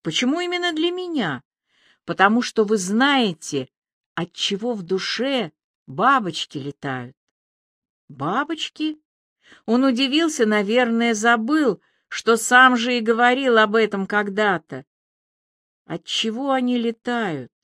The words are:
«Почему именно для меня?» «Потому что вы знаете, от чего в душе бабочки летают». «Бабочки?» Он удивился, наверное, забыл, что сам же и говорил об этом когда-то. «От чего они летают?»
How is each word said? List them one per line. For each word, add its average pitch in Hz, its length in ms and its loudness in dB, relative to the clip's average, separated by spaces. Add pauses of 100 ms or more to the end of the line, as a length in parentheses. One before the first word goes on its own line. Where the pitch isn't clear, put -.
«Почему 247 380 -2
именно 349 340 -4
для 330 180 -2
меня?» 302 520 -6 (600)
«Потому 202 380 2
что 226 220 0
вы 208 140 2
знаете, 202 920 -2 (460)
от 165 180 -6
чего 214 400 -4
в 202 100 -8
душе 190 680 -4 (360)
бабочки 190 720 -2
летают». 131 580 -8 (960)
«Бабочки?» 294 920 -6 (640)
Он 247 180 2
удивился, 269 600 2
наверное, 226 680 2
забыл, 233 680 2 (260)
что - 300 0
сам 254 380 6
же 240 220 0
и 233 40 0
говорил 240 560 2
об 214 180 4
этом 202 320 0
когда-то. 202 800 -2 (1000)
«От 165 180 -10
чего 240 480 -4
они 247 260 0
летают?» 226 760 -4 (120)